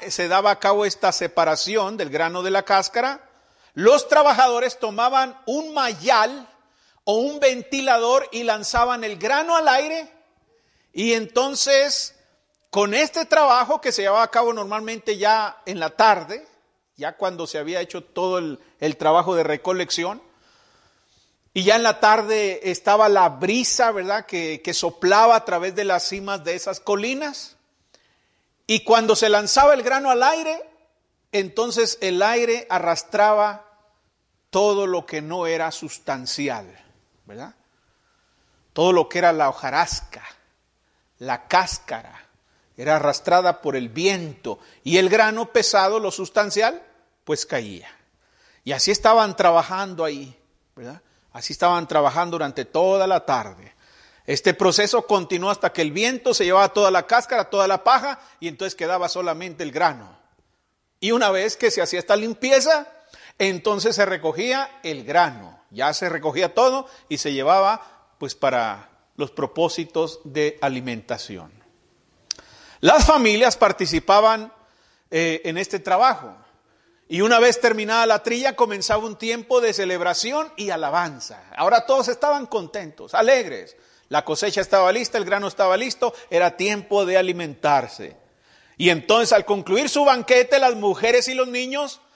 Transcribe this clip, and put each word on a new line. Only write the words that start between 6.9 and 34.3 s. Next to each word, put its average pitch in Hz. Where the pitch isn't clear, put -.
o 208
un 285
ventilador 254
y 233
lanzaban 226
el 208
grano 285
al 320
aire. 302
Y 226
entonces, 269
con 202
este 302
trabajo 285
que 262
se -
llevaba 202
a 226
cabo 233
normalmente 214
ya 214
en 185
la 160
tarde, 214
ya 143
cuando 180
se 156
había 165
hecho 175
todo 185
el, 156
el 151
trabajo 165
de 165
recolección, 180
Y 190
ya 208
en 233
la 220
tarde 214
estaba 208
la 190
brisa, 220
¿verdad? 202
Que, 160
que 175
soplaba 202
a 220
través 180
de 208
las 185
cimas 196
de 170
esas 185
colinas. 262
Y 220
cuando 220
se 220
lanzaba 214
el 254
grano 269
al 247
aire, 320
entonces 214
el 185
aire 233
arrastraba 208